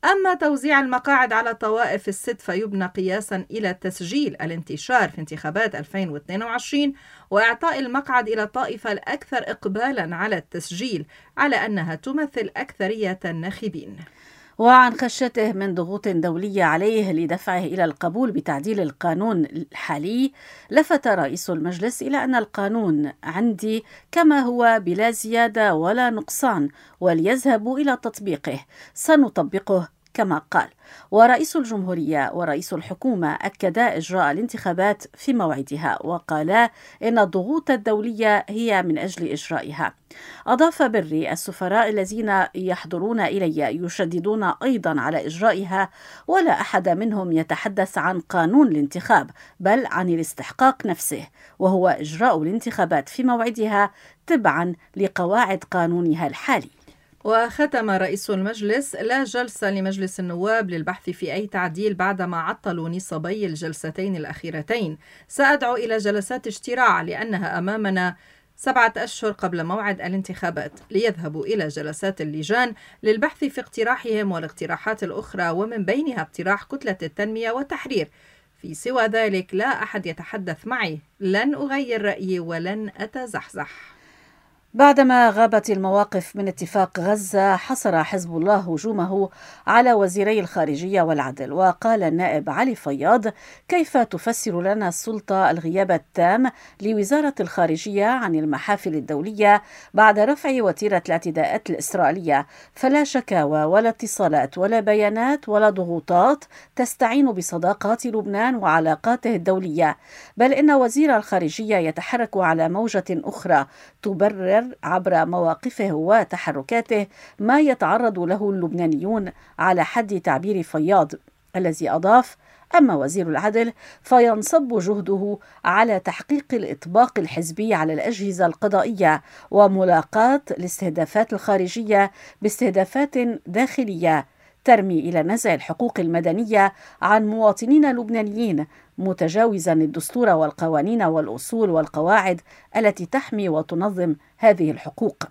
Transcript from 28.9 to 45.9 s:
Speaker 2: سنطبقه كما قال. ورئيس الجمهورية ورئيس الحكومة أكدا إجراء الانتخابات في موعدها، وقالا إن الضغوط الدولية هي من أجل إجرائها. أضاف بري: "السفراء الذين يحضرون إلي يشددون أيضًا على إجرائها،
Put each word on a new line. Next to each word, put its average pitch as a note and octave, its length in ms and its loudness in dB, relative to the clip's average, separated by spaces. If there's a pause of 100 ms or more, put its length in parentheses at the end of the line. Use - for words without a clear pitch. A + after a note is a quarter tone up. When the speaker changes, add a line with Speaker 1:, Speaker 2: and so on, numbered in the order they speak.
Speaker 2:
سنطبقه G3 1000 2 (180)
كما F#3 360 0
قال. - 180 2 (420)
ورئيس A#3+ 460 6
الجمهورية F3+ 760 -2
ورئيس D#3+ 380 -4
الحكومة F3+ 600 -4
أكدا G3+ 640 -2
إجراء E3 340 0
الانتخابات G3 760 -2 (100)
في - 180 -4
موعدها، D3+ 760 -2
وقالا E3+ 640 0 (320)
إن A#3 160 0
الضغوط A3+ 520 0
الدولية G#3+ 760 0
هي G#3 340 0
من E3 160 -2
أجل F3 300 -6
إجرائها. D3 640 -6 (520)
أضاف D4+ 360 2
بري: E3 500 0
"السفراء F#3+ 560 -2
الذين G3+ 560 -2 (100)
يحضرون F#3 680 -4
إلي D#3 640 -2
يشددون F3+ 580 -2
أيضًا F3+ 580 -2
على D3 260 -2
إجرائها، F#3+ 640 0 (360)